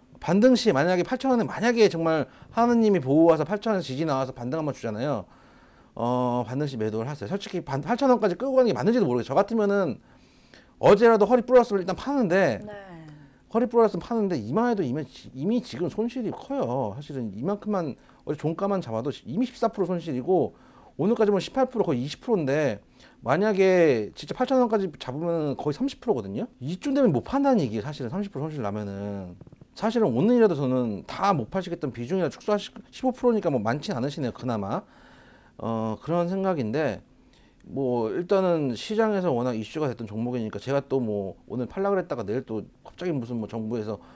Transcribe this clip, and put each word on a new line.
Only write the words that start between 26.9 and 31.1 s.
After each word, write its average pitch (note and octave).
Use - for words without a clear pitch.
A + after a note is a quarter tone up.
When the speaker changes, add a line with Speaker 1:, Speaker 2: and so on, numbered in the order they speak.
Speaker 1:
되면 C4
못 A#2
판다는 C4+
얘기예요. A2
사실은 C#3
삼십 G3+
프로 C#3+
손실 D3+
나면은. G2+
사실은 A3
오늘이라도 G3+
저는 B2+
다 G3